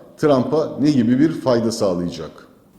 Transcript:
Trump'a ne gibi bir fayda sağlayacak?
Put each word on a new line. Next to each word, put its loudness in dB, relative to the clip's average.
Trump'a 0
ne 2
gibi 2
bir 4
fayda 0
sağlayacak? -4